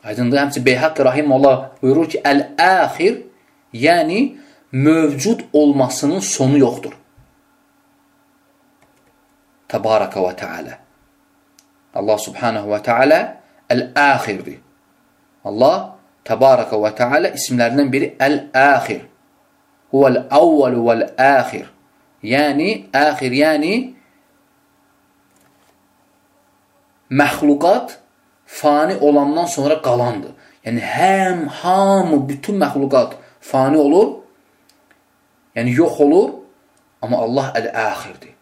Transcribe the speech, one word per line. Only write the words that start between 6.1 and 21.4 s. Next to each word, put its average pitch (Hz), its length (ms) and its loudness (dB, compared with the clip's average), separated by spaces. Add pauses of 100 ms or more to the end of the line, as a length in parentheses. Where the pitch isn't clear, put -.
sonu 143 380 0
yoxdur. - 340 0 (2750)
Təbaraka 107 520 -2
və 92 160 -2
Teala. - 420 -14 (1160)
Allah 104 240 -2
Subhanahu 107 520 -6
və 104 120 -4
Teala 135 380 2 (500)
Əl-axirdir. 123 880 -2 (880)
Allah 135 520 0 (300)
Təbaraka 117 520 2
və 107 180 0
Teala 143 380 0
isimlərindən 127 580 -2
biri 139 260 -4
Əl-axir. 139 880 0 (840)
Huvəl-awvalu 135 960 2
vəl-axir. 117 800 0 (560)